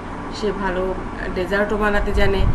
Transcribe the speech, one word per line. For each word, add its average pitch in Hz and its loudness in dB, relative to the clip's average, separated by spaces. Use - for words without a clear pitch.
সে 208 0
ভালো 185 -2
ডেজার্টও 202 0
বানাতে 202 2
জানে, 190 4